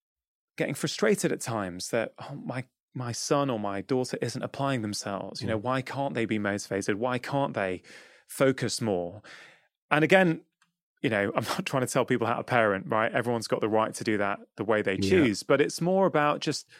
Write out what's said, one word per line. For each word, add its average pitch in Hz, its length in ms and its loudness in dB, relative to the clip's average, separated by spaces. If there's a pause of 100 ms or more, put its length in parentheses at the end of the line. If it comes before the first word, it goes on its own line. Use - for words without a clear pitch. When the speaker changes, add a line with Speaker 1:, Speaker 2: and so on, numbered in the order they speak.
(580)
Speaker 1:
getting 160 160 -2
frustrated 196 580 0
at - 100 -6
times 95 480 -6
that, 117 280 -2
"Oh, 143 180 -12
my, 131 280 -8 (300)
my 120 180 -6
son 143 380 0
or 117 100 -2
my 101 220 -4
daughter 127 400 -2
isn't 123 200 -6
applying 131 400 -2
themselves. 98 600 -6
You 110 80 -6
know, 110 100 0
Speaker 2:
Mm. 101 40 -10
Speaker 1:
why 127 180 -2
can't 139 320 -6
they 117 120 0
be 107 140 0
motivated? 101 560 -2
Why 123 240 -2
can't 139 340 -2
they 92 300 -4 (440)
focus 131 540 2
more?" 95 400 -2 (680)
And 151 120 4
again, 175 380 6 (600)
you 131 80 2
know, 104 240 2
<laughs> - 20 0
I'm 123 80 0
not - 220 -4
trying 131 200 -2
to - 60 -4
tell 123 140 2
people 113 220 0
how 120 80 0
to - 80 -4
parent, 104 440 2
right? 110 240 2
Everyone's 120 360 -2
got - 140 0
the 113 80 2
right 110 240 2
to - 100 -8
do 110 140 0
that 101 220 -2 (160)
the - 80 -4
way 107 180 2
they 98 180 0
Speaker 2:
Yeah. 98 100 0
Speaker 1:
choose, 135 340 4
but 139 160 4
it's 160 220 0
more 185 240 4
about 147 340 2
just - 280 -4 (120)